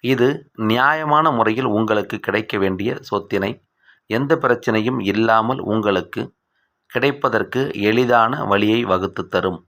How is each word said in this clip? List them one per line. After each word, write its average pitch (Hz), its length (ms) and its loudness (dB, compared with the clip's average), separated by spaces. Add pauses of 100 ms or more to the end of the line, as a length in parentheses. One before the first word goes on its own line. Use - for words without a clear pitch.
இது 123 240 2 (340)
நியாயமான 147 680 2
முறையில் 113 460 0
உங்களுக்கு 107 420 0
கிடைக்க 110 380 -4
வேண்டிய 98 320 -2 (120)
சொத்தினை 101 500 -4 (580)
எந்த 135 260 0
பிரச்சனையும் 120 640 0
இல்லாமல் 113 600 0
உங்களுக்கு 104 640 -2 (720)
கிடைப்பதற்கு 127 720 0 (200)
எளிதான 117 500 4 (140)
வழியை 104 380 2
வகுத்து 92 440 -2
தரும். 92 400 -2